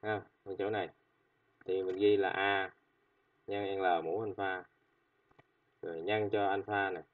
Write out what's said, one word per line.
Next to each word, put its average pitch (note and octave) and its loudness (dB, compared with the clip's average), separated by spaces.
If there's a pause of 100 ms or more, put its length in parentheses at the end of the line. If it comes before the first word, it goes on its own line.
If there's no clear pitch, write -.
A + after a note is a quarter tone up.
Ha, G#2+ -2 (220)
ở G2 -8
chỗ G2 0
này. G2+ -2 (760)
Thì F#2+ 0
mình F#2 -2
ghi G#2 6
là G2 2
A G2 0 (720)
nhân G2 -2
L F#2+ 0 (180)
mũ E2+ -2
alpha. F#2+ -4 (1200)
Rồi E2 -8
nhân G#2 0
cho G2+ 2
alpha G2 0
này. F2 -6 (100)